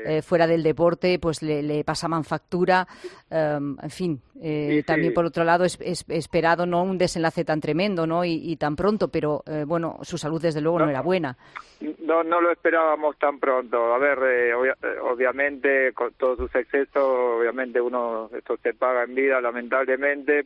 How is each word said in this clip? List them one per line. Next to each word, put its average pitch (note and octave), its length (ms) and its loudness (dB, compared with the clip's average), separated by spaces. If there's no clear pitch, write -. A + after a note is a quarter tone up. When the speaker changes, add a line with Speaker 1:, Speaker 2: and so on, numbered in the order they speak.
Speaker 1:
eh, D#3 160 0
fuera E3+ 240 4
del E3 160 4
deporte, E3+ 560 2
pues D#3+ 240 -4
le, D3+ 220 -2
le D3 200 -2
pasaban D#3+ 400 -2
factura, F3+ 640 0
em, D3 500 -2
en D3+ 80 -10
fin, E3 320 -4
eh, D3+ 300 -4
Speaker 2:
Sí, D3 80 2
sí. D3 60 2
Speaker 1:
también E3 320 0
por E3+ 100 2
otro E3+ 180 -2
lado F3 220 4
es, - 160 -2
es, - 280 -6
esperado, E3 580 0
¿no? F3 160 0
Un F#3+ 160 -2
desenlace E3+ 440 0
tan D#3 160 -2
tremendo, E3 460 0
¿no? E3+ 180 0
Y, E3+ 100 -2
y D3+ 60 -4
tan D3 180 -2
pronto, F#3+ 320 0
pero, D3+ 400 -2
eh, D3+ 180 -4
bueno, E3 380 -2
su E3 160 -8
salud D#3 200 -4
desde D#3 220 0
luego E3 160 2
no D#3 80 4
Speaker 2:
No. D3+ 60 2
Speaker 1:
era C3 100 -2
buena. D#3+ 340 0
Speaker 2:
No, E3 240 2
no E3+ 180 0
lo E3+ 100 4
esperábamos D#3+ 640 0
tan C#3+ 220 0
pronto. B2 560 0
A - 20 2
ver, C#3 260 2
eh, B2 300 2
obvia-, B2+ 300 0
eh, A2+ 180 -4
obviamente, C3 920 0
con A#2 200 -4
todos B2+ 240 0
sus B2 160 -6
excesos, C#3 500 0
obviamente A#2+ 420 0
uno, A#2 560 -2
esto A#2 240 -6
se A#2 140 -2
paga B2+ 280 0
en B2 120 -6
vida, C3+ 260 2
lamentablemente, C3 1040 0